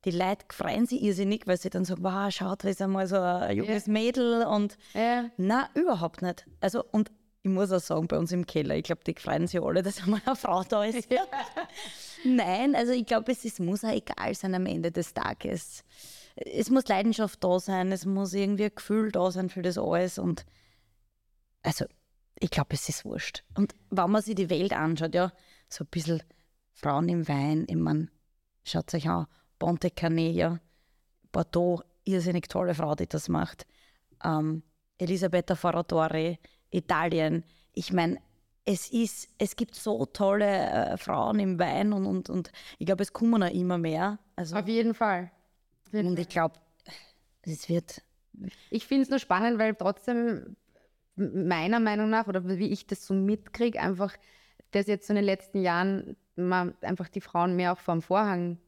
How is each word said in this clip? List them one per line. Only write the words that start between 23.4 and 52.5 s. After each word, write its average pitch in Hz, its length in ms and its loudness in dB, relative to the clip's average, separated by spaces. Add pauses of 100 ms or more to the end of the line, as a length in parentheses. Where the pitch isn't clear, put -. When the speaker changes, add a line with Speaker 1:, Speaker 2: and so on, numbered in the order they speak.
Speaker 1:
Und 202 200 0 (160)
wenn 190 200 2
man 214 120 4
sich 214 120 -4
die 180 160 0
Welt 180 220 2
anschaut, 160 420 0
ja, 175 180 2 (360)
so - 160 -10
ein - 40 -14
bisschen 160 340 -2 (500)
Frauen 147 360 0
im 170 200 0
Wein, 151 400 0
ich 160 80 -2
mein, 160 340 0 (540)
schaut - 300 -4
euch 156 140 -2
an, 170 180 0 (320)
Ponte 175 320 0
Canet, 165 440 0
ja, 170 240 0 (720)
Bordeaux, 175 500 2 (220)
irrsinnig 180 440 0
tolle 180 260 0
Frau, 151 200 -2
die 151 140 -4
das - 200 -6
macht. - 380 -2 (580)
Ähm, 156 380 0 (360)
Elisabetta 180 560 0
Ferratore, 165 840 0 (320)
Italien. 165 760 0 (300)
Ich - 180 -6
mein, 175 260 2 (460)
es - 260 -2
ist, - 380 -2 (100)
es - 180 -2
gibt - 180 -4
so - 320 -2
tolle, 202 640 2
äh, - 260 0
Frauen - 440 0
im 190 180 0
Wein 190 340 2
und, 196 140 0
und, 185 240 -4
und 180 200 -4 (280)
ich - 80 -4
glaub, 185 140 2
es 202 120 -2
kommen 226 300 4
auch 175 80 2
immer 180 260 0
mehr. 170 420 -2 (180)
Also, 170 200 -6
Speaker 2:
Auf 208 120 -2
jeden 226 260 2
Fall. 185 360 0 (560)
Auf - 60 -16
jeden 208 160 0
Speaker 1:
und 180 60 2
Speaker 2:
Fall. 170 80 -2
Speaker 1:
ich 170 60 -6
glaub, 165 300 0 (840)
es - 260 -10
wird - 340 -2 (680)
Speaker 2:
Ich - 160 -4
find's 269 240 2
nur 269 80 2
spannend, 220 400 2
weil 220 160 2
trotzdem 226 840 -2 (600)
m-, 185 320 0
meiner 180 320 2
Meinung 214 300 2
nach, 220 180 2
oder 185 180 -2
wie 190 220 0